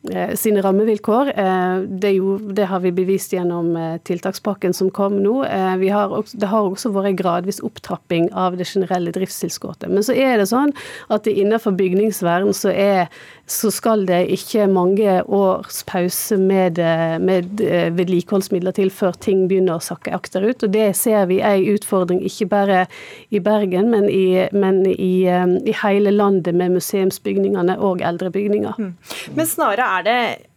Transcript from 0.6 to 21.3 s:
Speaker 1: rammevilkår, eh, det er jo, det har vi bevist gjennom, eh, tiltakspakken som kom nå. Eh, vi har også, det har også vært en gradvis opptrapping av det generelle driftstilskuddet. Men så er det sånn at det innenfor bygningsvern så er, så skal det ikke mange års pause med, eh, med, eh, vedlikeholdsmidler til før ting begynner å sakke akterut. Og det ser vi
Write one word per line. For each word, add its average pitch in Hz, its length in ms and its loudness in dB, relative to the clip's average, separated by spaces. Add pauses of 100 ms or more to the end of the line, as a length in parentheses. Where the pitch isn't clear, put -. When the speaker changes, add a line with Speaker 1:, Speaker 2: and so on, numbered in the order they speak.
Speaker 1:
rammevilkår, 214 680 2
eh, 185 540 0
det 196 240 -2
er 196 80 4
jo, 190 160 0 (180)
det 196 160 0
har 185 140 -2
vi 180 100 2
bevist 185 400 -2
gjennom, 175 440 -2
eh, 165 240 -6
tiltakspakken 190 760 -4
som 190 160 0
kom 202 240 -2
nå. 196 300 2
Eh, 185 320 -2
vi 190 120 0
har 202 220 0
også, - 260 -6
det 202 120 -2
har 214 180 2
også 196 240 -4
vært 196 220 0
en 185 80 -4
gradvis 180 420 -2
opptrapping 175 720 -4
av 185 240 -2
det 180 100 -4
generelle 180 480 -2
driftstilskuddet. - 760 -6
Men 196 140 2
så 254 100 0
er 254 240 2
det 196 140 2
sånn 277 220 2 (320)
at 214 180 -2
det 214 140 0
innenfor 208 340 0
bygningsvern 190 840 0
så 190 220 -2
er, 190 320 2 (340)
så - 300 -4
skal 214 340 0
det 180 240 2
ikke 202 380 0
mange 190 560 2
års 196 600 0
pause 180 540 -2
med, 190 420 2
eh, 165 400 0
med, 185 400 0
eh, 170 320 2
vedlikeholdsmidler 180 840 0
til 190 160 0
før 190 300 -2
ting 190 280 2
begynner 185 280 2
å 170 80 -6
sakke - 320 -8
akterut. 202 480 -4
Og 208 80 0
det 208 240 2
ser 214 320 2
vi 185 140 2